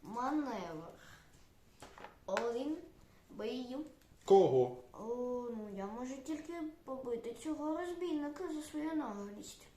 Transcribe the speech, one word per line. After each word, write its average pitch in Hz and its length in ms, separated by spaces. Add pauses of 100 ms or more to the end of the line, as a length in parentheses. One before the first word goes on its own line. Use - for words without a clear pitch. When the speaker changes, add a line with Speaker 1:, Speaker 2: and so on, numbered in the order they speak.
Speaker 1:
Маневр. 226 840 (1400)
Один. 233 500 (540)
Бий. 247 460 (500)
Speaker 2:
Кого? 131 520 (160)
Speaker 1:
О, 190 100 (540)
ну 214 100 (100)
я 190 80
можу 247 280 (120)
тільки 320 280 (320)
побити 466 480 (100)
цього 311 340
розбійника 339 640 (100)
за 302 80 (100)
свою 311 240
наглість. 208 680 (160)